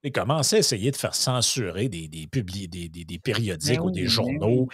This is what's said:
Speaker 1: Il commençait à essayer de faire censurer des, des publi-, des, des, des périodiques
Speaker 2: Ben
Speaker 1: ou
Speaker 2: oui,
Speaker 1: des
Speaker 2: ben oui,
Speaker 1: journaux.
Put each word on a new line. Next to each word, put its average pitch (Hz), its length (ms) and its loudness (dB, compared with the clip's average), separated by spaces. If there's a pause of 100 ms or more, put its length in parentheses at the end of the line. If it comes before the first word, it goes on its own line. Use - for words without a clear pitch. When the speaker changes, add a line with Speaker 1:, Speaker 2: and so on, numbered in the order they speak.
Speaker 1:
Il 139 100 -4
commençait 151 440 2
à - 40 8
essayer 120 300 2
de 135 60 -4
faire - 180 -2
censurer 113 760 0
des, 82 180 -6
des 78 180 -10
publi-, 95 420 -4
des, 85 200 -8
des, 85 160 -12
des 85 140 -8
périodiques 104 580 0
Speaker 2:
Ben 165 60 -2
Speaker 1:
ou 180 60 0
Speaker 2:
oui, 185 40 -2
Speaker 1:
des 180 80 -4
Speaker 2:
ben - 60 0
oui, 117 40 2
Speaker 1:
journaux. 127 640 2